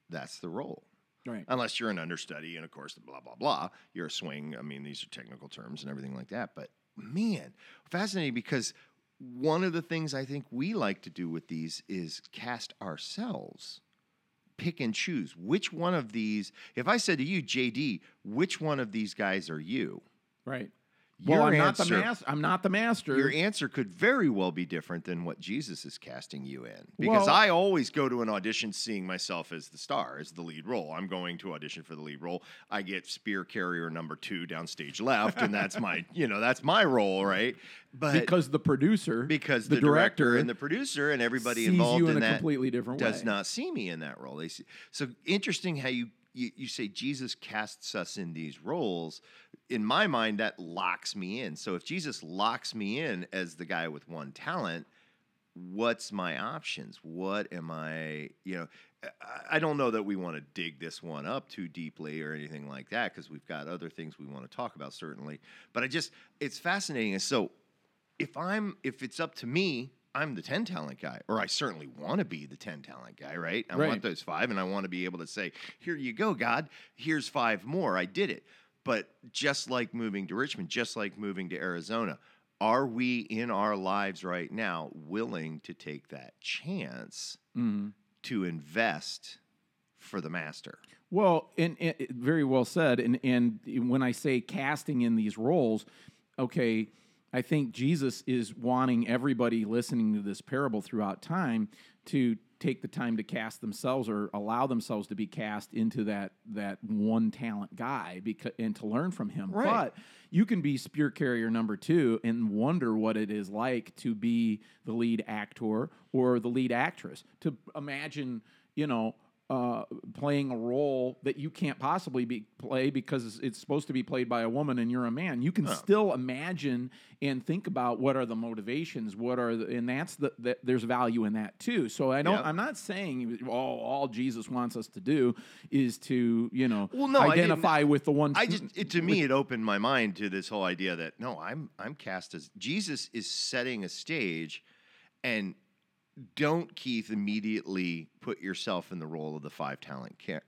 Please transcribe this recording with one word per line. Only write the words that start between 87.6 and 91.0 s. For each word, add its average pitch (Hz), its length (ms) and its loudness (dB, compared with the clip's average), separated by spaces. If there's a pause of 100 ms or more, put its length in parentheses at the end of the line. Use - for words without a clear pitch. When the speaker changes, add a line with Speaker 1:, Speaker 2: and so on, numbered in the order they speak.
Speaker 1:
to 104 220 -2
invest 82 920 -2 (600)
for - 240 -8
the 78 80 -6
master? 78 500 -10 (320)